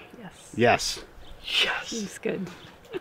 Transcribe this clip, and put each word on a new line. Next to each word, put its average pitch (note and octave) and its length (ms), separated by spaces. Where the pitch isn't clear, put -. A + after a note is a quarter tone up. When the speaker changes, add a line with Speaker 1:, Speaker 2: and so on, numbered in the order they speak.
Speaker 1:
Yes. - 360
Speaker 2:
Yes. - 480
Speaker 1:
Yes. - 260
He's A3 280
good. F3+ 320